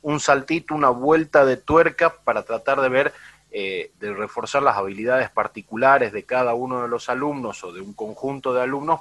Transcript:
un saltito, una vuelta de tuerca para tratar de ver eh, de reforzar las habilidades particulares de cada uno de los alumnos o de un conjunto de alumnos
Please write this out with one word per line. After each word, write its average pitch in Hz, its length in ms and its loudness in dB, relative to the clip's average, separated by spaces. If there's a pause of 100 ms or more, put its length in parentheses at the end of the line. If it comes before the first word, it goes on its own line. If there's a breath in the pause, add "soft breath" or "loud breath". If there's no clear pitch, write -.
un 147 180 -2
saltito, 151 540 0
una 147 140 2
vuelta 143 560 4
de 127 120 4
tuerca 165 580 2 (100)
para 110 200 0
tratar 135 360 -2
de 131 80 2
ver 135 240 2 (400 loud breath)
eh, 95 460 -6
de 104 160 -8
reforzar 113 480 -4
las 123 140 2
habilidades 107 540 -2
particulares 113 840 0
de 104 120 -8
cada 123 300 0
uno 127 280 -4
de 120 60 -6
los 117 200 -6
alumnos 127 560 -6
o 87 80 -14
de 90 80 -14
un 101 140 -16
conjunto 131 600 -6
de 127 80 0
alumnos 143 380 -2